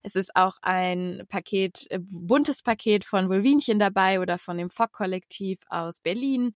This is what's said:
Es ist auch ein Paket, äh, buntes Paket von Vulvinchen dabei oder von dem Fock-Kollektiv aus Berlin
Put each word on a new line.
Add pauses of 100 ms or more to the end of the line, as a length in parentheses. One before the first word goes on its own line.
Es
ist
auch
ein
Paket,
äh,
buntes
Paket
von
Vulvinchen
dabei
oder
von
dem
Fock-Kollektiv
aus
Berlin